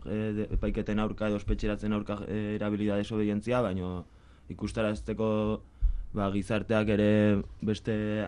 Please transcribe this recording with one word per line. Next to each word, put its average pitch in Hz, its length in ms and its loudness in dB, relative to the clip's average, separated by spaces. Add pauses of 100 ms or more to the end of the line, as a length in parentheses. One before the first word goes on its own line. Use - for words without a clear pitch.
eh, 107 300 -4
de-, 107 180 -2
epaiketen 104 460 0
aurka 107 280 -2
edo 104 100 0
espetxeratzen 107 540 0
aurka, 104 360 -2
eh, 104 320 -2
erabili 104 260 0
da 101 100 2
desobedientzia, 107 640 0
baino 90 440 -2 (440)
ikustarazteko, 107 1120 -2 (520)
ba, 98 180 0
gizarteak 104 580 0
ere 104 540 6 (180)
beste 107 680 -2